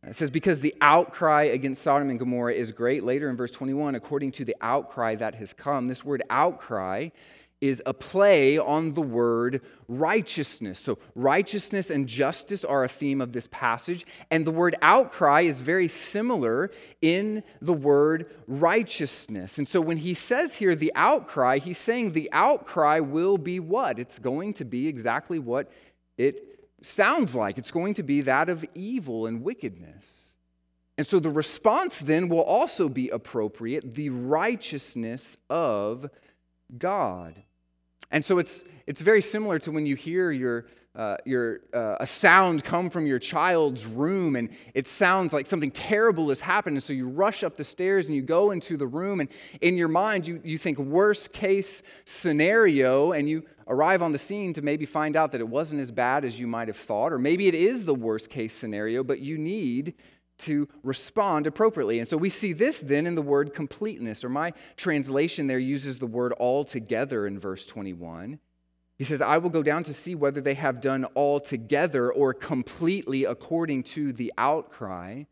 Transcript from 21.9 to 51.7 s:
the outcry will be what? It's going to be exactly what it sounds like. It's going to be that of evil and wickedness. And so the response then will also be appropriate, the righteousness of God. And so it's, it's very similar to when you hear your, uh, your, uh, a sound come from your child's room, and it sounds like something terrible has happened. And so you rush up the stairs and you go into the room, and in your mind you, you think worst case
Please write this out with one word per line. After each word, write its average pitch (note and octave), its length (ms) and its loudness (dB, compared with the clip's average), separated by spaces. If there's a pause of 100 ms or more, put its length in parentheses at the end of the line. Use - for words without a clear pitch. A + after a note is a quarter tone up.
the D#3 180 -2
outcry E3 680 4
will E3 360 0
be F3+ 220 -4
what? E3+ 400 -2
It's - 200 -10
going D3 340 -4
to E3 100 -8
be B2 240 -4
exactly C3 520 -4
what C3 300 -4 (480)
it C3 280 0 (360)
sounds G#3+ 540 2
like. G#2 220 -2
It's B2 140 -12
going F#3+ 240 -2
to - 80 -6
be C#3+ 180 0
that C3+ 260 2
of E3+ 160 -4 (100)
evil E3+ 520 -6
and A2+ 180 -6
wickedness. G2 960 -12 (600)
And D3+ 80 -2
so F#3+ 140 4
the D#3 100 0
response G#3+ 720 2
then D#3 300 2
will E3 120 4
also G3 460 2
be B2+ 220 -2
appropriate, A2+ 840 -6
the D3 160 -6
righteousness C3+ 1200 -4 (140)
of B2+ 600 -2 (680)
God. G2 680 -4 (680)
And D3+ 120 0
so F#3 160 2
it's, - 240 -6 (240)
it's - 140 -8
very G3+ 200 6
similar G#3 380 -2
to D3+ 120 -8
when D3+ 140 -2
you C#3+ 100 0
hear E3+ 360 -2
your, B2+ 340 -2 (300)
uh, G#2+ 300 -4
your, B2 340 0 (140)
uh, A2 260 -2
a A#2 80 -4
sound F3 560 6
come F3+ 260 -2
from D#3+ 160 -2
your C3+ 140 2
child's D3+ 640 0
room, D3 500 0
and A#2 140 -4 (240)
it C3 140 -2
sounds F#3 440 2
like C#3+ 140 -2
something E3+ 240 -2
terrible G#3 600 2
has C3 100 0
happened. F#3 380 0
And C3 60 -6
so D3 100 -6
you B2+ 140 -4
rush F#3 360 0
up E3 120 -4
the D3+ 80 -8
stairs F#3 440 0
and D#3 80 -2
you C3+ 80 -2
go E3+ 260 4
into E3+ 280 -4
the C#3 100 -2
room, F3+ 320 -4
and C#3 100 -2 (320)
in F3 160 2
your E3+ 120 2
mind F#3 380 0
you, E3+ 160 -8
you D#3+ 140 -6
think D3 220 -4
worst F#3 540 2
case G3 500 -2 (220)